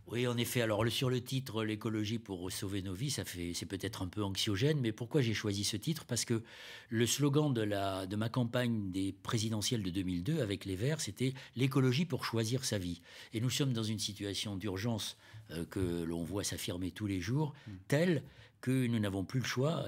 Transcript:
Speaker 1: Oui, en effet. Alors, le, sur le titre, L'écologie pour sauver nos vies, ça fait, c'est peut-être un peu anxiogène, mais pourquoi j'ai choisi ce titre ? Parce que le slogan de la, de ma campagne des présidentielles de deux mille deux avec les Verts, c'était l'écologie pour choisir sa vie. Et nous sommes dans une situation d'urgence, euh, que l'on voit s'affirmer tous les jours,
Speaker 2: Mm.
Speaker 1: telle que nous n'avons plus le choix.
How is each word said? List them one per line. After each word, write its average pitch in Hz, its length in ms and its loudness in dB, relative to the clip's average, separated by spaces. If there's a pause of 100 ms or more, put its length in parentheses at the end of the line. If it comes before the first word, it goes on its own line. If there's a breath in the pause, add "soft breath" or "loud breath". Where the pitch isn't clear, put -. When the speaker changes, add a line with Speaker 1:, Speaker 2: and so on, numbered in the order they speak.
Speaker 1:
Oui, 120 200 0
en 120 120 0
effet. 120 240 2
Alors, 110 200 4
le, 117 60 4
sur 127 220 2
le 127 100 2
titre, 127 420 -2
L'écologie 107 560 0
pour 92 320 -4
sauver 101 300 -2
nos 92 140 -4
vies, 131 160 -4
ça 107 120 -2
fait, 87 300 -4
c'est 85 140 -4
peut-être 98 340 -4
un 95 80 -2
peu 104 160 -2
anxiogène, 107 560 2
mais 113 120 2
pourquoi 123 280 0
j'ai 113 140 2
choisi 101 280 0
ce 104 140 0
titre ? - 300 -4
Parce 117 180 0
que 113 180 2 (460 loud breath)
le 117 160 2
slogan 143 480 4
de 117 80 2
la, 98 460 0
de 98 100 -2
ma 110 140 0
campagne 117 600 0
des 95 220 0
présidentielles 110 720 0
de 92 80 0
deux 92 140 0
mille 90 200 0
deux 151 160 0
avec 101 240 -2
les 95 100 -2
Verts, 139 280 0
c'était 127 320 -2 (200 loud breath)
l'écologie 131 520 4
pour 123 180 -4
choisir 117 400 0
sa 107 140 0
vie. 87 240 -2 (320 loud breath)
Et 110 80 0
nous 127 80 2
sommes 131 240 2
dans 113 80 0
une 107 160 0
situation 101 580 -4
d'urgence, 104 600 -2 (320 loud breath)
euh, 82 160 -4
que 87 380 0
l'on 85 180 0
voit 90 220 -2
s'affirmer 92 480 -4
tous 107 140 -4
les 95 140 0
jours, 135 320 0 (140 loud breath)
Speaker 2:
Mm. 107 60 -10 (160)
Speaker 1:
telle 156 340 4 (400 loud breath)
que 131 240 2
nous 117 120 2
n'avons 98 280 0
plus 131 140 0
le 110 60 -2
choix. 143 420 0